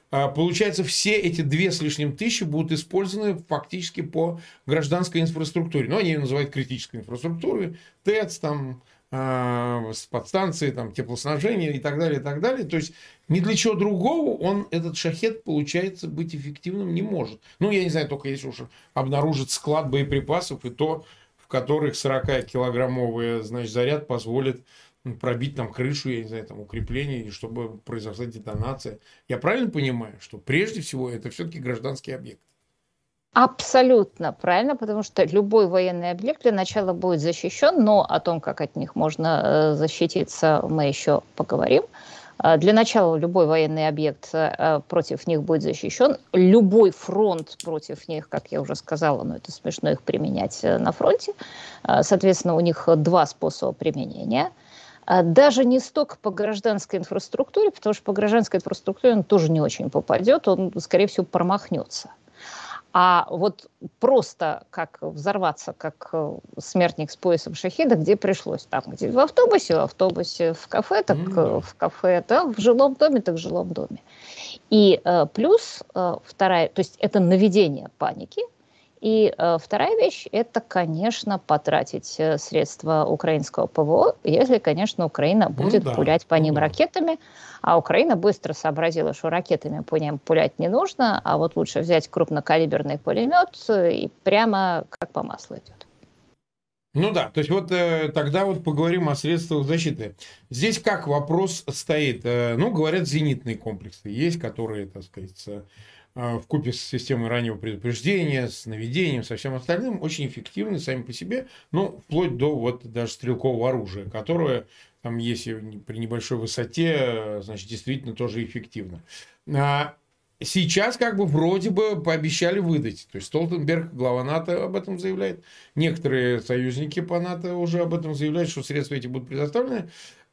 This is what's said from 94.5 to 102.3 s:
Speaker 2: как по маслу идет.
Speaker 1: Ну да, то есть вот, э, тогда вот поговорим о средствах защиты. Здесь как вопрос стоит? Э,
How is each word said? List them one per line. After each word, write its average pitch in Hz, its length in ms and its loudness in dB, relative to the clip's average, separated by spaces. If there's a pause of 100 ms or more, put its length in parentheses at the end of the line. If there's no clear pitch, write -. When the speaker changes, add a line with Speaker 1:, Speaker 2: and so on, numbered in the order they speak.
Speaker 2:
как - 220 -12
по - 120 -4
маслу - 320 -14
идет. - 300 -20 (1080)
Speaker 1:
Ну 190 180 2
да, 156 180 0
то - 100 -4
есть 143 100 0
вот, 185 220 0
э, 165 420 2
тогда 156 320 0
вот 190 180 -2
поговорим 160 440 2
о 143 60 0
средствах 156 520 0
защиты. 139 480 -2 (360)
Здесь 208 280 0
как - 280 -2
вопрос 160 640 0
стоит? 139 560 -2
Э, 120 320 0